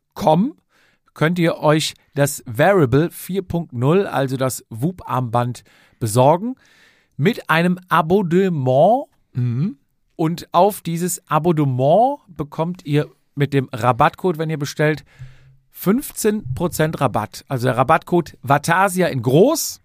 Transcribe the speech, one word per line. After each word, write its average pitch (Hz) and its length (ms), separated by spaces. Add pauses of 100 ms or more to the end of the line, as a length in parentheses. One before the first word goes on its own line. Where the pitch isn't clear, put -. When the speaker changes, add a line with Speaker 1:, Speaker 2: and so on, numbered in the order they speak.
(120)
Speaker 1:
com 190 460 (560)
könnt 170 240
ihr 180 200
euch 151 360 (200)
das 143 320
Wearable 147 640
vier - 320
Punkt 170 300
null, 151 340
also 135 300
das 131 320
Whoop-Armband, 123 960 (380)
besorgen. 147 560 (600)
Mit 170 320
einem 175 300 (100)
Abonnement. 175 1160 (280)
Speaker 2:
Mhm. 123 460 (380)
Speaker 1:
Und 165 360
auf 185 280
dieses 170 480
Abonnement 156 920 (100)
bekommt 160 560
ihr 147 260 (240)
mit 139 180
dem 135 200
Rabattcode, 131 680
wenn 160 120
ihr 156 80
bestellt, 151 460 (680)
fünfzehn - 840
Prozent 160 460
Rabatt. 110 480
Also 127 180
der 127 100
Rabattcode 160 680
Vatasia 170 680
in 131 140
groß 185 640